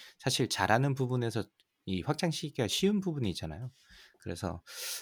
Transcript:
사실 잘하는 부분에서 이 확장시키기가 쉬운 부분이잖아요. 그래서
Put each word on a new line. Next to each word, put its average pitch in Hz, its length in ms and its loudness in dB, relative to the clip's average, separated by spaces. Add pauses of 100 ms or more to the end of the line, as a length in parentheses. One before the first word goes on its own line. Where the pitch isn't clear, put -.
(200)
사실 131 300 2
잘하는 117 440 4
부분에서 120 520 0 (400)
이 92 180 0
확장시키기가 156 640 -2
쉬운 196 340 2
부분이잖아요. 123 720 -2 (480)
그래서 87 420 -6 (400)